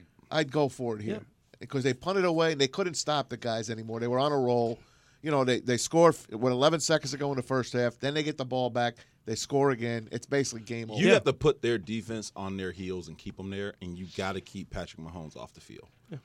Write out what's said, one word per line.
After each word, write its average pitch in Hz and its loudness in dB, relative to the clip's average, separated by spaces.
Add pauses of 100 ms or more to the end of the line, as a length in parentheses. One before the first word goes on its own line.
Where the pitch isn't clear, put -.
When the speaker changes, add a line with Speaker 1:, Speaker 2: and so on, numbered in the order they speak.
(300)
Speaker 1:
I'd 147 0
go 143 2
for 120 -4
it 104 -10
here. 113 -4
Speaker 2:
Yeah. 214 -8 (400)
Speaker 1:
Because 123 -4
they 131 2
punted 185 0
away, 165 4
and 143 0
they 139 6
couldn't 180 -2
stop 147 -2
the 127 -8
guys 113 -4
anymore. 113 -6
They 120 -2
were 123 2
on 147 2
a 139 2
roll. 120 2 (420)
You 156 -2
know, 139 4
they, 123 4
they 120 2
scored 165 6
f-, - -18
with 123 0
eleven 147 4
seconds 147 0
to 143 -8
go 143 -2
in 139 -2
the 123 -2
first 131 -2
half. 120 0
Then 139 -2
they 151 0
get 151 -4
the 135 -2
ball 127 0
back. 120 0 (300)
They 113 -4
score 139 2
again. 117 -2
It's 120 -8
basically 135 -2
game 113 -8
over. 110 -4
Speaker 3:
You 196 6
Speaker 2:
Yeah. 214 10
Speaker 3:
have 208 4
to 135 4
put - 2
their 117 2
defense 107 -6
on 98 -6
their 92 -6
heels 92 -8
and 80 -16
keep - -14
'em 95 -8
there, 98 -6
and 87 -10
you 92 -10 (120)
gotta 95 -4
keep - -14
Patrick 87 -12
Mahomes 80 -14
off - -16
the - -20
field. - -20 (220)
Speaker 2:
Yeah. 147 -12